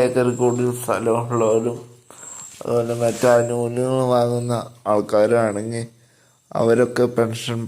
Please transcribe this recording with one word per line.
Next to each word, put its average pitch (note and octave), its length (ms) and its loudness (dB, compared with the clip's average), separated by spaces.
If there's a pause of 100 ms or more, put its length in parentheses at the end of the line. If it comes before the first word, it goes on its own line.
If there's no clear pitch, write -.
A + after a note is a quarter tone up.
ഏക്കർ B2 260 2 (140)
കൂടുതൽ B2 280 2 (120)
സ്ഥലമുള്ളവരും A2+ 1000 0 (800)
അതുപോലെ A#2+ 340 -2 (120)
മറ്റ് A2+ 280 0
ആനുകൂല്യങ്ങൾ A#2+ 800 0
വാങ്ങുന്ന A#2+ 400 0 (380)
ആൾക്കാരാണെങ്കിൽ A2 920 0 (760)
അവരൊക്കെ A#2+ 440 2 (120)
പെൻഷൻ A#2 520 -4